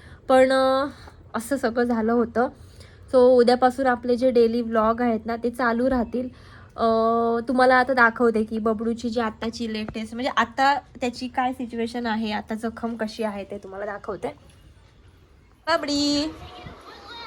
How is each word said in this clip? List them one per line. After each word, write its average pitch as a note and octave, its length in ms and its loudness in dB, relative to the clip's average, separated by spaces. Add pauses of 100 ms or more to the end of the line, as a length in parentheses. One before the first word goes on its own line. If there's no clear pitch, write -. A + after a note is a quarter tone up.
(300)
पण, C4 220 6
अ, C4 340 2 (500)
असं B3 220 -4
सगळं A#3+ 260 0
झालं A#3 300 0
होतं. A#3+ 360 0 (640)
So C4 40 6
उद्यापासून B3 720 6
आपले B3 280 0
जे B3+ 160 2
डेली A#3 300 4
व्लॉग A3+ 400 0
आहेत A#3 240 0
ना, A3+ 100 -4
ते A#3 140 -2
चालू A#3+ 400 0
राहतील. B3 400 -2 (480)
अ, - 60 -2 (640)
तुम्हाला B3+ 280 6
आता B3+ 180 2
दाखवते A3+ 500 4
की A3 160 -6
बबडूची A3+ 500 -2
जी A3+ 100 -4
आत्ताची A3+ 540 -6
लेटेस्ट, A3 400 -8
म्हणजे A#3+ 240 -4
आता C4+ 420 2
त्याची B3 480 -8
काय B3+ 260 -4
सिच्युएशन A#3 520 -6
आहे, A3 260 -4
आता G#3+ 240 -6
जखम A3+ 400 -8
कशी A3 280 -6
आहे, G3+ 200 -6
ते G3+ 140 -12
तुम्हाला G3 280 -12
दाखवते. G3+ 420 -10 (1400)
बबडी, D4 640 0 (920)